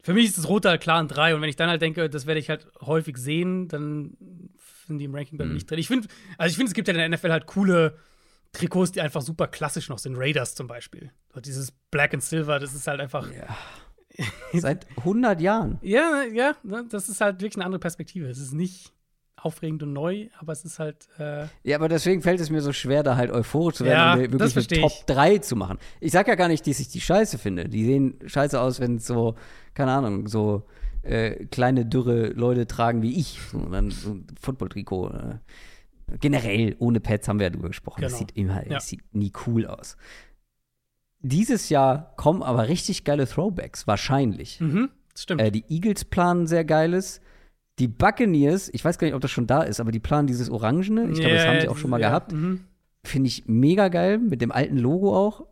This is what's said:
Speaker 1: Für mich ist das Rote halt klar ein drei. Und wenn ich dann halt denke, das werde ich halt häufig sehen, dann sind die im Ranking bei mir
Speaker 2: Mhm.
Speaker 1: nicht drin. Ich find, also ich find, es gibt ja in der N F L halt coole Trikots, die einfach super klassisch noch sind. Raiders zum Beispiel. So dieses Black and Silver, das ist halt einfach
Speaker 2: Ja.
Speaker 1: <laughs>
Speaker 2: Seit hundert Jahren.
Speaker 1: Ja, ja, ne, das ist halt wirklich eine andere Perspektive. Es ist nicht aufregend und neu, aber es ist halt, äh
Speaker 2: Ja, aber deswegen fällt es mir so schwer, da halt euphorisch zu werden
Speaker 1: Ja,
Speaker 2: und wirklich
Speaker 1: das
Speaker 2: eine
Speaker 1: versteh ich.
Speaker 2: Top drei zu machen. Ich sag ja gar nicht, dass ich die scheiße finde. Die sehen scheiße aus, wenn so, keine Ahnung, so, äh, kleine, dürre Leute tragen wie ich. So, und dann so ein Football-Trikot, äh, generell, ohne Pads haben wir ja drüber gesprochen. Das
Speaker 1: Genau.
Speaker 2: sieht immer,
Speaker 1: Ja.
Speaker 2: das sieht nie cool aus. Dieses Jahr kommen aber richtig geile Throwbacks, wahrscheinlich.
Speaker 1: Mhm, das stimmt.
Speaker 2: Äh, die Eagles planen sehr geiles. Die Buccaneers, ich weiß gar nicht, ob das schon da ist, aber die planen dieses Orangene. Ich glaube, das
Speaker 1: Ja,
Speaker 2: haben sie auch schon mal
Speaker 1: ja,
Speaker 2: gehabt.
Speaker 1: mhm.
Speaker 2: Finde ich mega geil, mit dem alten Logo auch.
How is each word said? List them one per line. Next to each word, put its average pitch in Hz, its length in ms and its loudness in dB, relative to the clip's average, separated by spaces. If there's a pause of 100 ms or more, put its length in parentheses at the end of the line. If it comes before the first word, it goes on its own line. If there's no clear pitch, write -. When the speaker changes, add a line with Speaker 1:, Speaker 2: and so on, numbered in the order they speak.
Speaker 1:
Für 170 120 -2
mich 226 140 6
ist 185 100 -2
das 160 100 -4
Rote 196 220 4
halt 160 120 2
klar 165 200 6
ein 147 80 -2
drei. 160 260 2
Und 151 60 -4
wenn 156 80 -2
ich 135 80 -6
dann 165 120 2
halt 165 120 0
denke, 160 280 0
das 139 160 -8
werde 156 140 0
ich 147 100 -8
halt 156 180 -6 (140)
häufig 156 360 -2
sehen, 175 500 -2
dann 151 480 -8 (720)
sind 151 140 -8
die 143 60 -6
im 135 80 -8
Ranking 147 240 -10
bei 156 60 -4
mir 160 60 -2
Speaker 2:
Mhm. 156 60 -4
Speaker 1:
nicht - 140 -8
drin. 160 100 -2
Ich 160 80 -2
find, 233 200 0 (300)
also 170 140 2
ich 143 40 -4
find, 233 140 0
es 175 40 -6
gibt 208 140 -2
ja 190 60 0
in 165 40 2
der 165 80 2
N 165 80 0
F 160 120 -4
L 165 60 4
halt 160 140 0
coole 170 520 4 (560)
Trikots, 180 400 0
die 185 80 -4
einfach 151 200 -4
super 160 260 -4
klassisch - 420 -8
noch 127 80 -8
sind. 131 180 -8
Raiders 135 400 -2
zum 131 120 -10
Beispiel. - 440 -18 (220)
So 127 80 -16
dieses 131 300 -10 (200)
Black 147 220 2
and 139 100 -4
Silver, 151 360 -2
das 139 140 -10
ist 147 140 -8
halt 143 140 -4
einfach 135 320 -8
Speaker 2:
Ja. - 140 -16 (680)
Speaker 1:
<laughs> - 360 -8
Speaker 2:
Seit 165 340 -2 (160)
hundert 202 380 2
Jahren. 208 420 0
Speaker 1:
Ja, 277 400 2
ja, 247 400 -2
ne, 226 260 -8
das 202 200 -8
ist 202 120 -6
halt 202 200 0
wirklich 208 160 -8
eine 180 80 -6
andere 185 140 -6
Perspektive. 165 500 -8
Es 127 100 -10
ist 135 140 -10
nicht 180 400 -8 (420)
aufregend 156 480 -8
und 143 100 -6
neu, 185 360 -4 (100)
aber 160 140 -10
es 156 120 -12
ist 160 140 -14
halt, 151 280 -10 (120)
äh 147 260 -8 (160)
Speaker 2:
Ja, 143 140 2
aber 160 140 2
deswegen 170 340 2
fällt 175 160 4
es 156 100 -4
mir 156 120 0
so 143 120 -2
schwer, 143 300 0
da 131 120 4
halt 123 140 2
euphorisch 143 460 0
zu 123 100 -2
werden 147 140 6
Speaker 1:
Ja, 170 140 8
Speaker 2:
und 127 60 4
wirklich 127 200 2
Speaker 1:
das - 80 4
Speaker 2:
eine 123 60 2
Speaker 1:
versteh - 240 2
ich. 156 40 4
Speaker 2:
Top - 240 0
drei 156 320 6
zu 135 180 -4
machen. 95 220 -4 (220)
Ich 156 140 -2
sag 190 140 6
ja 233 60 4
gar 180 140 4
nicht, 160 180 2
dass 143 140 0
ich 131 80 -6
die - 140 -12
scheiße 202 360 2
finde. 92 320 -4
Die 110 160 0
sehen 135 400 2
scheiße 143 340 0
aus, 127 200 0
wenn 120 180 0
so, 117 380 -2 (400)
keine 131 160 0
Ahnung, 107 360 0
so, 107 380 0 (380)
äh, 113 420 -2
kleine, 127 400 2
dürre 120 440 0
Leute 120 360 0
tragen 117 380 0
wie 123 160 -2
ich. - 200 -6 (120)
So, - 80 -6
und - 140 -6
dann 101 180 0
so 95 240 -8
ein 90 100 -14 (160)
Football-Trikot, 98 680 -6
äh, - 280 -8 (840)
generell, 117 600 2
ohne 117 200 4
Pads 107 280 0
haben 104 100 0
wir 101 80 2
ja 85 60 0
drüber 87 160 -6
gesprochen. - 340 -10
Das 127 120 -4
Speaker 1:
Genau. - 60 -8
Speaker 2:
sieht - 160 -8
immer, 95 280 -2
Speaker 1:
Ja. - 100 -8
Speaker 2:
das - 140 -8
sieht - 260 -14
nie 101 180 -2 (140)
cool 113 220 0
aus. - 300 -14 (1200)
Dieses 190 500 0
Jahr 139 460 4
kommen 170 280 2
aber 117 260 2
richtig - 340 -2
geile 147 240 2
Throwbacks, 175 600 -4
wahrscheinlich. 113 720 0
Speaker 1:
Mhm, 185 280 2 (240)
das - 100 -16
stimmt. 156 180 -2
Speaker 2:
Äh, 107 100 4
die 110 180 -2
Eagles 196 360 0
planen 175 420 2
sehr 165 160 2
geiles. 160 580 2 (580)
Die 127 80 4
Buccaneers, 180 840 2
ich - 120 -8
weiß 170 120 2
gar 175 100 0
nicht, - 80 0
ob 135 60 -2
das 135 100 -2
schon 123 160 0
da 135 140 4
ist, - 180 -2
aber 113 120 -2
die 113 80 -2
planen 147 280 2
dieses 123 220 -2
Orangene. 175 600 0
Ich 160 80 -2
glaube, 160 160 4
das 165 80 6
Speaker 1:
Ja, 165 60 4
Speaker 2:
haben 160 120 4
sie 160 60 2
auch 147 100 -2
schon 147 140 -4
mal 120 100 2
Speaker 1:
ja, 107 80 4
Speaker 2:
gehabt. 165 240 0
Speaker 1:
mhm. 185 320 -2 (380)
Speaker 2:
Finde 131 240 0
ich - 200 -6
mega 151 420 6
geil, 180 280 2
mit 185 240 0
dem 117 100 0
alten 135 260 0
Logo 180 380 2
auch. 208 360 0